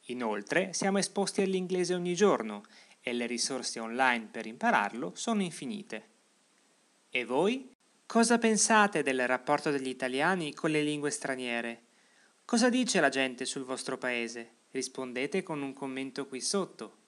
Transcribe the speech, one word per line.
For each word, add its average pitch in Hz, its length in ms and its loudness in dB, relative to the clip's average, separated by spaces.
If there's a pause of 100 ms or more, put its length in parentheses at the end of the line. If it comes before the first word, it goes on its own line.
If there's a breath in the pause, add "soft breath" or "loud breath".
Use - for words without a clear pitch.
Inoltre, 123 680 -4
siamo 196 240 0
esposti 190 420 -2
all'inglese 185 540 0
ogni 180 200 -2
giorno 117 500 2 (360 loud breath)
e 120 140 -4
le 120 120 -2
risorse 123 540 -4
online 117 500 0
per 113 140 -10
impararlo 120 720 0
sono 220 280 -2
infinite. 113 680 -8 (1000)
E 123 160 -2
voi? 185 500 0 (300)
Cosa 233 320 4
pensate 214 680 4
del 127 240 2
rapporto 143 440 2
degli 131 180 0
italiani 139 640 0
con - 180 -2
le 151 120 2
lingue 147 280 0
straniere? 120 720 -4 (600 soft breath)
Cosa 240 240 4
dice 233 320 4
la 139 80 6
gente 127 380 0
sul 135 180 -6
vostro 127 320 -4
paese? 117 540 -4 (220)
Rispondete 135 680 -4
con 151 200 -6
un 139 100 -6
commento 135 540 -6
qui 127 160 -8
sotto. 165 540 -4 (120)